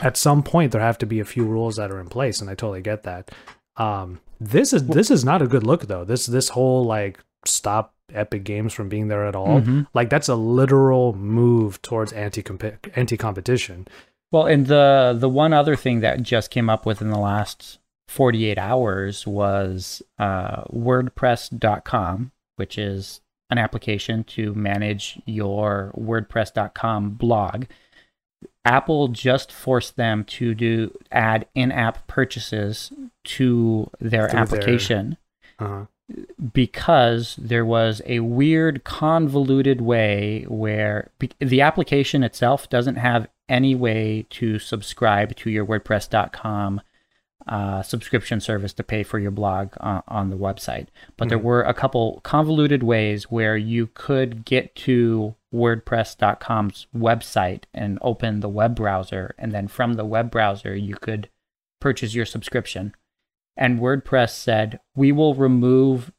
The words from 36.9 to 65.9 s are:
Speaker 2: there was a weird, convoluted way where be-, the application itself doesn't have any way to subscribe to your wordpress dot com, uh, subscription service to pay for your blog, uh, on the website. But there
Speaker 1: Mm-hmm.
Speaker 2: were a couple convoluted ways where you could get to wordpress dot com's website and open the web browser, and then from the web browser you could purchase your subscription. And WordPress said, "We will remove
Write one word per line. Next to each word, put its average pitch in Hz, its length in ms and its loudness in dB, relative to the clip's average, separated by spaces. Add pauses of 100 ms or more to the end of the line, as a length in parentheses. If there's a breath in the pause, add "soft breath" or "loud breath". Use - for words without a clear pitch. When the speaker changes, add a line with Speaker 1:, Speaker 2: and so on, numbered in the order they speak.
Speaker 2:
there 117 280 0
was 113 400 2
a 120 160 -2
weird, 147 640 2
convoluted 139 1000 2
way 107 640 0
where 107 640 -2 (100)
be-, 127 200 -4
the 131 220 4
application 143 640 2
itself 123 460 0
doesn't 123 260 0
have 117 320 0 (220)
any 131 260 4
way 110 540 0
to 110 300 -2
subscribe 107 760 0
to - 140 -6
your 107 160 0
wordpress 107 440 -2
dot 107 220 0
com, 101 500 -4 (640)
uh, 98 340 -4
subscription 113 580 -4
service 104 340 -4
to - 100 -8
pay 107 200 -4
for 110 160 -6
your 101 120 -2
blog, 98 380 -2 (120)
uh, 95 260 -4
on 98 220 -4
the 95 80 -6
website. 95 500 -6 (300 loud breath)
But 120 120 -2
there 113 80 0
Speaker 1:
Mm-hmm. 110 100 -2
Speaker 2:
were 120 160 4
a 120 100 0
couple 120 500 -2
convoluted 151 600 2
ways 107 460 2
where 110 280 0
you 113 360 -2
could 120 520 -2
get - 300 0
to 113 600 2 (180)
wordpress 117 640 0
dot 101 220 2
com's 107 560 -4
website 113 680 0 (100)
and 104 280 -6
open 110 380 -2
the 104 80 -6
web 107 260 0
browser, 95 640 -4
and 113 140 -8
then 101 160 -4
from 120 280 -2
the 110 100 -4
web 113 260 -2
browser 101 420 0
you 98 220 -6
could 107 320 -8 (540)
purchase 117 340 -2
your 117 100 -2
subscription. 104 720 -8 (600)
And 123 240 2
WordPress 131 480 2
said, 110 500 -2 (160)
"We 139 160 6
will 147 240 4
remove 127 840 4